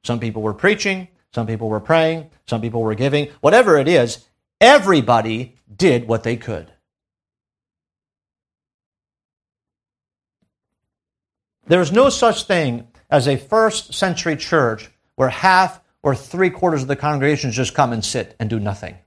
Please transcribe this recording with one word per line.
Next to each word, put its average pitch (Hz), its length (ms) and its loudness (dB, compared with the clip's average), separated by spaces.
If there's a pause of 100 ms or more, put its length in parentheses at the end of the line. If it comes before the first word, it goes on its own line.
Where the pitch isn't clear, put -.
Some 120 160 -6
people 110 220 -8
were 107 120 -4
preaching, 190 560 -4 (220)
some 117 140 -6
people 110 240 -6
were 107 100 -4
praying, 160 520 -2 (160)
some 117 120 -4
people 117 220 -6
were 110 140 -2
giving. 139 340 -2 (120)
Whatever 190 360 4
it 135 100 0
is, 127 380 0 (340)
everybody 127 960 2 (200)
did 120 320 2
what 113 160 -2
they 117 120 -4
could. 98 360 -12 (4000)
There 180 140 4
is 156 100 -2
no 254 180 4
such - 360 0
thing 143 420 -4 (240)
as 139 160 2
a 139 100 0
first 220 560 -2
century 170 420 -4
church 123 540 -2 (260)
where 131 140 0
half 185 500 2 (220)
or 139 140 0
three 180 340 -2
quarters 165 320 -2
of 131 60 -8
the 139 80 -2
congregations 143 600 -2
just 127 200 -4
come 127 180 2
and 110 100 -6
sit - 360 -8
and 110 100 -4
do 113 100 -2
nothing. 98 480 -8